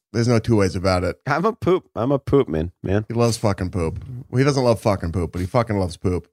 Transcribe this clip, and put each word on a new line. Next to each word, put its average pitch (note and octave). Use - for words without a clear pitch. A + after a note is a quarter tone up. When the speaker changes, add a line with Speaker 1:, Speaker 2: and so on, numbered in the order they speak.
Speaker 1:
There's A#2
no A#2+
two A2+
ways G2
about F#2
it. F2+
Speaker 2:
I'm D3
a A3
poop. -
I'm B2
a C#3
poop C#3
man, D#2+
man. G#2
Speaker 1:
He A2
loves A#2
fucking G2
poop. E2
Well, B2
he C3
doesn't C3+
love A#2
fucking F#2
poop, E2+
but F2
he F#2
fucking A2+
loves F2
poop. F2+